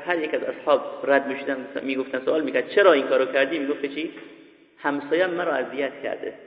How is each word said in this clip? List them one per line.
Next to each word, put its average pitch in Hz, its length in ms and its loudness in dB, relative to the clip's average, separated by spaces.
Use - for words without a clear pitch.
هر 175 120 0
یک 151 160 -2
از 131 80 -2
اصحاب - 680 0
رد 135 160 6
می‌شدن، 131 400 -4
می‌گفتن، 131 420 -4
سوال 156 180 2
می‌کرد: 127 260 0
«چرا 196 240 8
این 135 140 4
کارو 131 180 4
کردی؟» 139 340 0
می‌گفت: 139 280 -2
«چی؟ 151 260 -8
همسایم 151 520 0
مرا 170 220 -2
اذیت 131 500 -4
کرده.» 107 320 -6